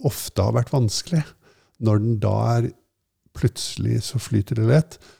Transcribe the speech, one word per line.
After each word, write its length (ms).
ofte 420
har 80
vært 180
vanskelig. 520
Når 180
den 220
da 140
er 200
plutselig 680
så 200
flyter 380
det 100
lett, 260